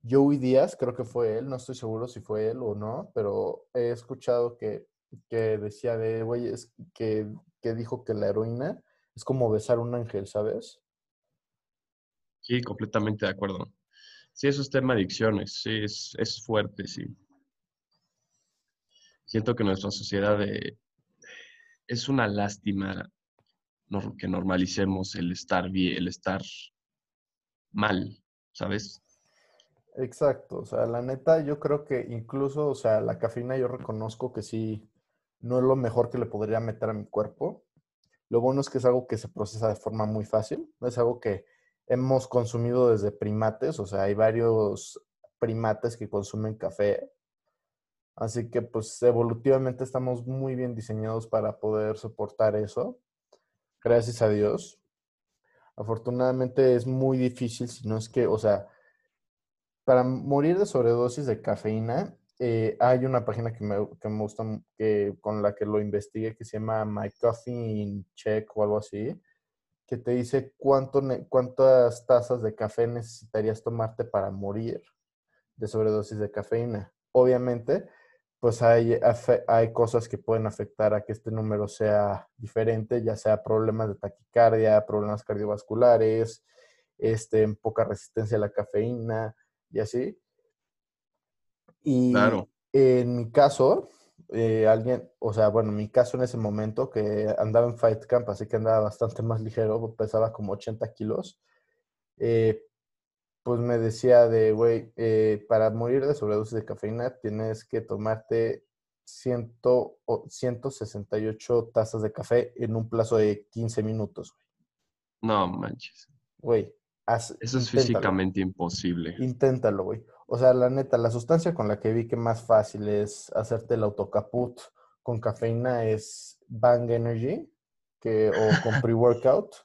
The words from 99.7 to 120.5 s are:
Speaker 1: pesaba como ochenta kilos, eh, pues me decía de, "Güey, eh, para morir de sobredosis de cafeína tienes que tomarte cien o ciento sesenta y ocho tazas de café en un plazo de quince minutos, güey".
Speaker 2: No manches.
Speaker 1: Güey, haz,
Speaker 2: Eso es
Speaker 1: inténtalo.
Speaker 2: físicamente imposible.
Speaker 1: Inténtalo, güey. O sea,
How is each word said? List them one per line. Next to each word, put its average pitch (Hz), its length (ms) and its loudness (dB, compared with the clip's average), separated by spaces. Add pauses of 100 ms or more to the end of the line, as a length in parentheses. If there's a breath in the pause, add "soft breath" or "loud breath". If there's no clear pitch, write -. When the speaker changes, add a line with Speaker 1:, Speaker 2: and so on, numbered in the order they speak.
Speaker 1:
pesaba 110 380 0
como 101 200 -6
ochenta 110 400 -8
kilos, - 480 -6 (800)
eh, 113 460 2 (800)
pues 120 160 0
me 120 180 0
decía 117 480 6
de, 110 260 6
"Güey, 117 440 2
eh, 110 520 2
para 110 220 4
morir 120 340 0
de 147 100 2
sobredosis 107 400 0
de 107 100 -4
cafeína 110 560 -6
tienes 110 440 -4
que 113 160 -4
tomarte 110 840 -2 (400)
cien 120 580 -6
o 123 380 2 (280)
ciento 127 440 -6
sesenta 104 460 -8
y 107 100 -2
ocho 113 440 -2
tazas 110 300 0
de 107 80 -2
café - 460 0
en 113 180 -4
un 113 140 -4
plazo 113 300 2
de 104 340 2
quince 113 320 -4
minutos, 107 480 -6
güey". - 140 -20 (760)
Speaker 2:
No 104 240 2
manches. - 640 -10 (300)
Speaker 1:
Güey, 110 360 0 (320)
haz, 113 340 -2
Speaker 2:
Eso 123 180 -4
es 120 100 0
Speaker 1:
inténtalo. 131 180 2
Speaker 2:
físicamente 95 540 0
imposible. 87 800 -4
Speaker 1:
Inténtalo, 123 640 0
güey. 113 200 -8 (240 soft breath)
O 117 80 -4
sea, 127 160 6